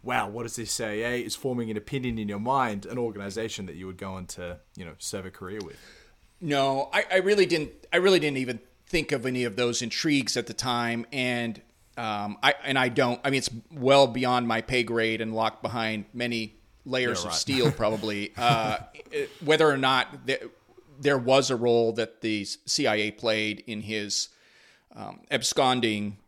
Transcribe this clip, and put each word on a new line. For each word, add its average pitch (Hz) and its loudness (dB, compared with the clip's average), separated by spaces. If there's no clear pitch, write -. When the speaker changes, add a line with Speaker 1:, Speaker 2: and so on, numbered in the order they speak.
Speaker 1:
wow, 117 0
what 117 -8
is - -10
this 113 -8
C 120 -2
I 107 -2
A 117 -2
is 104 -6
forming 120 -4
an 107 -4
opinion 123 -4
in 107 -4
your 101 -4
mind, 113 0
an 117 -8
organization 104 -6
that 76 -12
you 92 -12
would 92 -12
go 95 -10
on 90 -10
to, 87 -10
you 95 -14
know, 80 -14
serve 95 -8
a 90 -12
career 98 -12
with? 76 -14
Speaker 2:
No, 139 0
I, 165 0
I 185 4
really 190 4
didn't, 151 -2
I 175 4
really 180 6
didn't 147 0
even 123 -4
think 160 0
of 131 -2
any 127 0
of 107 -2
those 120 0
intrigues 135 0
at 120 -2
the 113 -10
time. 120 -2
And, 120 -2
um, 104 -6
I, 143 4
and 135 0
I 127 4
don't, 123 2
I 139 0
mean, 135 0
it's 123 -4
well 135 6
beyond 123 0
my 113 0
pay 123 0
grade 113 0
and 110 -4
locked 110 0
behind 110 -4
many 120 -4
layers 127 0
Speaker 1:
Yeah, 87 -6
Speaker 2:
of - -6
Speaker 1:
right. 82 -4
Speaker 2:
steel, 123 2
Speaker 1:
<laughs> 117 -2
Speaker 2:
probably. 104 -2
Uh, 113 2
it, 143 -4
whether 156 6
or 139 2
not 131 2
th-, 135 -2
there 139 4
was 131 4
a 123 2
role 117 4
that 110 -4
the 107 0
C - -2
I 107 4
A 107 0
played 107 -2
in 107 -8
his, 104 -4
um, 104 -14
absconding 120 2